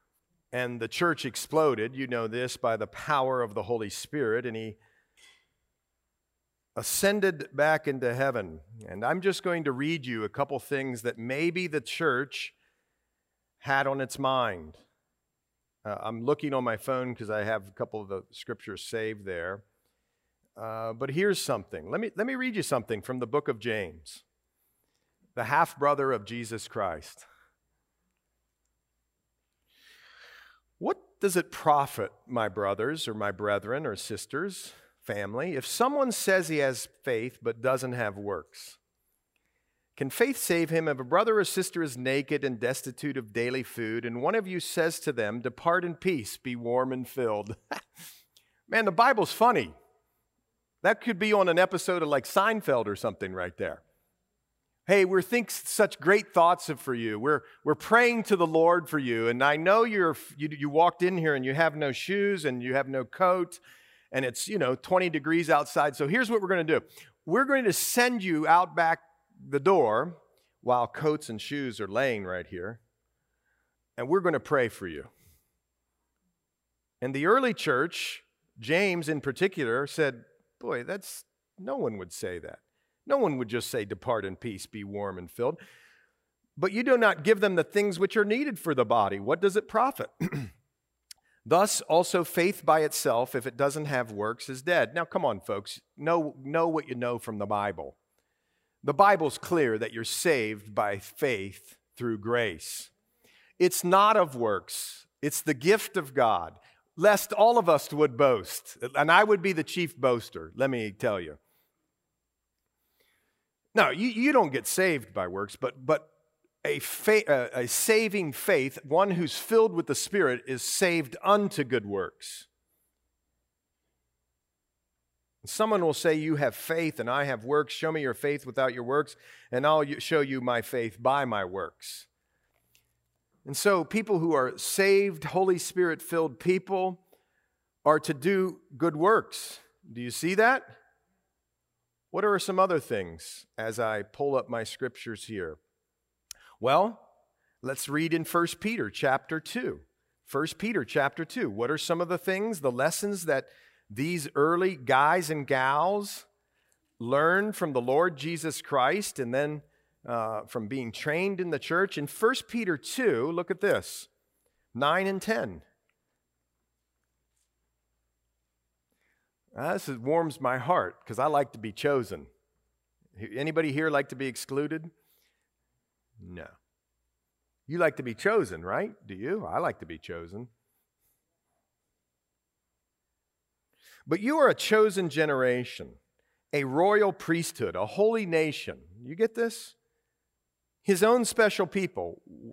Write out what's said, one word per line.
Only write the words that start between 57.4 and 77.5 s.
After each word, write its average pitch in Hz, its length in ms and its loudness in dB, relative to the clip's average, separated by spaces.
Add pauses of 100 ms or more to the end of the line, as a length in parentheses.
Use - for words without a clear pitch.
we're 151 100 4
praying 233 500 4
to 208 120 2
the 170 100 4
Lord 165 420 4
for 151 100 -2
you. 117 300 0
And 123 140 0
I 147 140 4
know 196 280 4
you're, 190 320 0 (200)
you, 147 140 -6
you 147 180 -6
walked 170 340 4
in 185 140 2
here 160 180 2
and 131 100 -2
you 131 100 -2
have 160 200 4
no 151 160 -2
shoes 196 540 -2
and 127 180 -2
you 127 120 -4
have 135 140 0
no 131 160 -4
coat, 180 540 0 (540)
and 131 120 0
it's, 120 220 -6
you 208 120 -4
know, 131 180 2
twenty 185 340 2
degrees 156 400 0
outside. 147 460 2
So 147 100 0
here's 214 240 2
what 226 100 2
we're 185 80 -4
gonna 180 140 2
do. 151 200 2 (420)
We're 233 220 4
going 269 180 2
to 196 80 4
send 240 500 2
you 156 240 0
out 165 300 4
back 165 240 2 (480)
the 139 120 0
door 151 560 4 (440)
while 120 260 2
coats 151 420 -2
and 110 140 -8
shoes 131 380 -6
are 101 80 -4
laying 113 360 -2
right 90 220 -6
here, 98 340 -10 (1160)
and 120 120 -6
we're 185 120 2
gonna 170 180 0
pray 127 300 2
for - 180 -10
you." 73 220 -10 (1900)
And 131 100 -4
the 139 140 -2
early 247 260 4